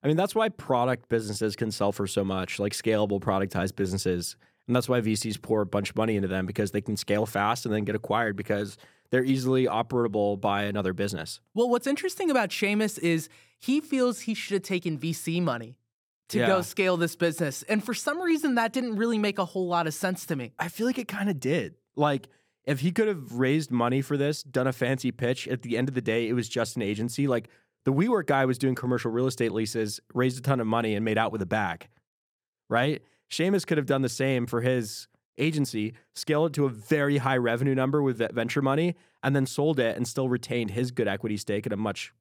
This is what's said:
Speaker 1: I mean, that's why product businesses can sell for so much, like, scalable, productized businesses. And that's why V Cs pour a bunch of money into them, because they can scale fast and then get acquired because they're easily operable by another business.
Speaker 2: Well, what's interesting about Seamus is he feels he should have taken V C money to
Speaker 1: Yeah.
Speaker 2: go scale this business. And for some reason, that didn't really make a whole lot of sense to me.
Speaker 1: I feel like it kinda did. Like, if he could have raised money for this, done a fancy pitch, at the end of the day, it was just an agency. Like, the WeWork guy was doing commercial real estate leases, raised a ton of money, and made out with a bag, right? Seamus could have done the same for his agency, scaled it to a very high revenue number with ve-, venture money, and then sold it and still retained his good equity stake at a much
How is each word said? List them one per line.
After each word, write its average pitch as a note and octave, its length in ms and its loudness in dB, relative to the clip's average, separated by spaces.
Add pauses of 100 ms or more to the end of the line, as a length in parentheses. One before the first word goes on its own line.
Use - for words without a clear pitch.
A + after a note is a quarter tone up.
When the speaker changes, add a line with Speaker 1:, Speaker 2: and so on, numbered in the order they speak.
Speaker 1:
I - 20 4
mean, D3+ 100 4
that's G3 200 0
why A3 140 2
product B2 580 0
businesses G#2+ 480 0
can A2 160 -2
sell G2+ 180 0
for G2+ 160 -2
so G2+ 160 0
much, F#2+ 380 -2
like, G2+ 140 -2
scalable, G#2 460 2
productized F#2+ 540 0
businesses. F#2 600 -2 (320)
And A#2+ 80 4
that's B2 120 2
why B2 120 4
V G#2+ 160 2
Cs G#2 200 -4
pour G#2+ 260 0
a G2 40 0
bunch G2 240 -2
of - 60 -6
money A2 180 2
into G2 140 0
them, F#2+ 180 -2
because G2+ 240 -2
they G#2 100 0
can G#2 160 -4
scale G#2 300 0
fast G#2+ 400 0
and G#2+ 80 0
then G#2+ 80 0
get G#2+ 140 -2
acquired G#2+ 400 -2
because G2+ 400 -4 (340)
they're B2+ 140 2
easily C3 420 2
operable G#2+ 760 0
by G2+ 240 2
another G2+ 280 0
business. F2+ 460 -4 (160)
Speaker 2:
Well, A#3+ 140 2
what's A#3+ 180 2
interesting F4+ 440 -2
about A#3+ 200 2
Seamus G#3 480 0
is E3 300 0 (320)
he C#4 200 2
feels B3+ 420 0
he A3 120 -2
should - 200 -6
have F#3+ 100 0
taken E3+ 340 -2
V D#3+ 140 -2
C E3 280 -2
money B2 360 -2 (540)
to - 80 0
Speaker 1:
Yeah. A#2+ 100 6
Speaker 2:
go F#3 140 4
scale F#3 340 2
this E3+ 180 0
business. E3 500 0
And G#3 200 0
for A#3+ 100 -4
some D4+ 260 -4
reason, D#4 360 2
that A3+ 160 0
didn't A#3+ 240 -2
really A3+ 220 2
make G#3 200 0
a F#3+ 60 2
whole F3+ 240 -2
lot E3+ 180 2
of D3+ 80 -2
sense F#3 320 -2
to E3+ 100 -2
me. B2 220 -6
Speaker 1:
I - 100 -2
feel G#3+ 180 -4
like B3+ 120 0
it A#3 100 -6
kinda G3 260 -2
did. B2+ 420 -2 (180)
Like, C#3+ 340 0 (360)
if C3+ 160 0
he D#3+ 100 2
could G#3+ 160 2
have D#3 280 -4
raised C3+ 360 2
money A#2+ 320 2
for D3 140 -2
this, C#3+ 260 0
done C3 240 0
a C3 60 2
fancy B2+ 400 0
pitch, B2+ 340 -2
at B2 160 -4
the A#2 160 -2
end C3 100 2
of C3+ 60 -6
the B2 80 0
day, A2+ 260 2
it A2 40 0
was A#2+ 160 0
just A2+ 260 -2
an B2 80 -2
agency. A2+ 460 -2
Like, A#2+ 200 0 (360)
the C3+ 80 4
WeWork F#3+ 340 2
guy C3+ 180 4
was B2+ 140 2
doing C3 160 2
commercial B2 380 -2
real B2 160 2
estate A#2+ 240 0
leases, G#2+ 480 -2 (120)
raised B2+ 240 2
a B2+ 60 -12
ton C3 160 2
of A#2 80 0
money, A2+ 300 2
and G#2+ 80 0
made G#2+ 120 2
out A2 140 2
with A2 100 -4
a F#2+ 60 -2
bag, F#2 400 -2 (840)
right? B2+ 340 0 (280)
Seamus F#3 360 0
could D#3+ 120 2
have C#3 80 0
done C#3 160 2
the B2+ 60 0
same B2+ 380 0
for A#2 140 -2
his A#2+ 460 -2 (320)
agency, C3 540 0 (220)
scaled D#3 360 0
it C#3 40 -12
to D3 100 2
a C3+ 60 2
very C#3+ 480 0
high C3+ 180 2
revenue B2 380 2
number C3+ 280 2
with C3 160 0
ve-, A2+ 140 0
venture A#2+ 300 0
money, D3+ 340 2 (260)
and C3+ 140 2
then C3+ 100 2
sold D3 320 0
it A#2 180 2
and A#2 120 -2
still C3 200 -2
retained A#2+ 440 -2
his B2 180 -2
good B2 160 0
equity G#2 300 -2
stake G#2 300 -4
at G#2+ 60 -2
a G2+ 40 -4
much G2+ 440 -4